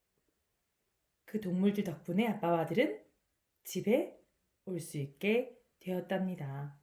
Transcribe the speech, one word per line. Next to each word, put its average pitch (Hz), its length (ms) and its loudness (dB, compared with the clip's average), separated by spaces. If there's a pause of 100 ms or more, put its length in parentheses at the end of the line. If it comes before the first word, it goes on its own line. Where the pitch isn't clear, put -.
(1300)
그 214 160 -4
동물들 196 420 2
덕분에 180 440 0
아빠와 170 340 2
아들은 202 400 2 (600)
집에 202 520 0 (500)
올 180 140 -6
수 156 200 -10
있게 208 580 -2 (220)
되었답니다. 175 1040 -4